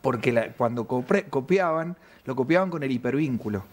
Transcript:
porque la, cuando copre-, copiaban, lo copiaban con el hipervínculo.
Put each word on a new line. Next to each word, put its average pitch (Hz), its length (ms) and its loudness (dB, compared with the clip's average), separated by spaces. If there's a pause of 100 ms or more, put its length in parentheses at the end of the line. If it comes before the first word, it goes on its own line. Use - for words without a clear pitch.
porque 123 300 2
la, 113 220 2
cuando 120 340 -2
copre-, 127 400 0
copiaban, 165 680 0 (280)
lo 131 100 -6
copiaban 165 360 2
con 165 120 -4
el 135 80 -2
hipervínculo. 123 720 -2 (100)